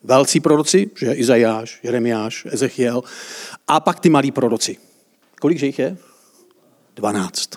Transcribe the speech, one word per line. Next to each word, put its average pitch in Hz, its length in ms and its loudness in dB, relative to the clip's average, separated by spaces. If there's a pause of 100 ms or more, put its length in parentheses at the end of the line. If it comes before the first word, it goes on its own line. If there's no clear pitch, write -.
Velcí 135 380 4
proroci, 156 560 2
že 127 160 -2
Izajáš, 113 680 2
Jeremiáš, 117 680 -4
Ezechiel, 123 520 -2 (640)
a 151 120 2
pak 175 200 -2
ty 180 80 -4
malí 139 220 2
proroci. 120 460 -2 (640)
Kolik 156 180 2
že 143 80 -2
jich 135 120 -4
je? 143 180 -2 (1000)
Dvanáct, 104 600 -4